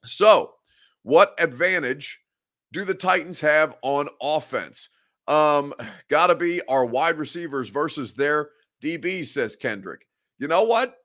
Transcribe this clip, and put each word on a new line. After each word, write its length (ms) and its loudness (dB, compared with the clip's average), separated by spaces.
So, 500 4
what 340 4
advantage 800 -2
do 120 -8
the 120 -4
Titans 460 -2
have 420 2
on 260 0
offense? 720 -4
Um, 460 2
gotta 280 4
be 280 -2
our 220 2
wide 320 0
receivers 520 -8
versus 440 -4
their 360 -2
D 180 -6
Bs, 300 -6
says 280 -4
Kendrick. 520 -8
You 80 -6
know 160 4
what 420 2